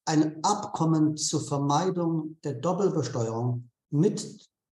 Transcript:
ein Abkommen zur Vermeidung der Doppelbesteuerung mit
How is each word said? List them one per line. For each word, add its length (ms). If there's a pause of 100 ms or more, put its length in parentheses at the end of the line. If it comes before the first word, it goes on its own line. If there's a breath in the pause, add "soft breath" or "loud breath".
ein 380
Abkommen 720
zur 240
Vermeidung 1040
der 100
Doppelbesteuerung 1160 (200)
mit 580 (300)